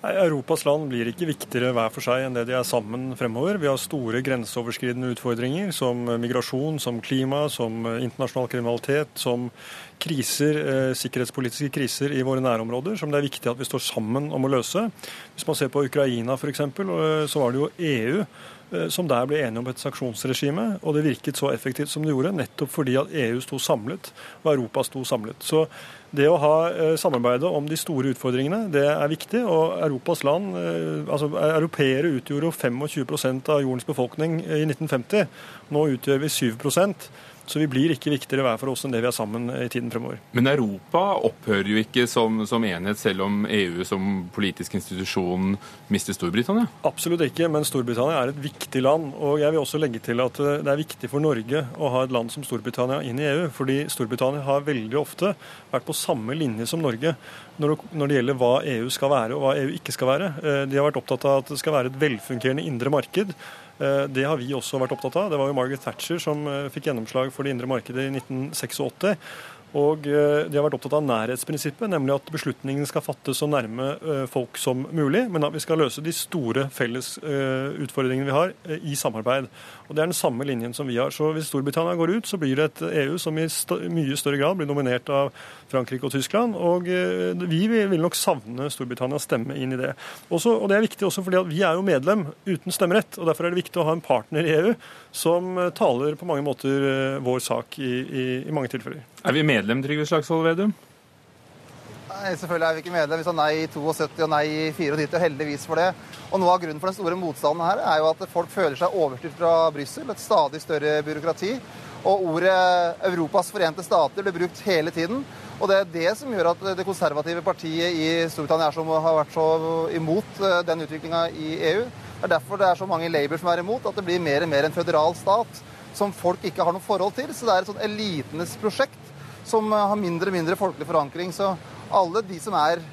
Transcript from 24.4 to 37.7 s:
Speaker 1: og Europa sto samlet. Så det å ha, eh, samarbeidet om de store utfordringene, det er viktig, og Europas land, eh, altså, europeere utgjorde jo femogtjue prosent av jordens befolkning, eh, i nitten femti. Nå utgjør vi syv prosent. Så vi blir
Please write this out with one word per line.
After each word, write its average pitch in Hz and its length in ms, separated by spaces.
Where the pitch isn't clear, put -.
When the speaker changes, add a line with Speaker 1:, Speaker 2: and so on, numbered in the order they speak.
Speaker 1:
og 156 140
Europa 127 260
sto 127 240
samlet. 110 400
Så 156 220
det 143 160
å 165 140
ha, 156 320
eh, 160 240
samarbeidet 123 500
om 151 220
de 156 80
store 135 380
utfordringene, 147 560
det 143 180
er 151 180
viktig, 214 380
og 170 400
Europas 147 400
land, 180 320
eh, 160 560
altså, 147 160
europeere 151 880
utgjorde 143 320
jo - 20
femogtjue 135 540
prosent 131 420
av 147 140
jordens 127 240
befolkning, 160 560
eh, 156 220
i - 20
nitten 151 240
femti. 151 380
Nå 147 160
utgjør 135 240
vi 151 80
syv 120 300
prosent. 175 540
Så 151 80
vi 156 80
blir 135 220